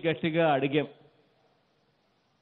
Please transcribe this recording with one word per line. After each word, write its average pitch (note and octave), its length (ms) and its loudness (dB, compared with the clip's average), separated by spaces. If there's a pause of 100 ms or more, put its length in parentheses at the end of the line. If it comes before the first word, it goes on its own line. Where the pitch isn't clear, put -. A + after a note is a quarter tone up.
గట్టిగా E3 440 0
అడిగాం. C#3 380 0 (1500)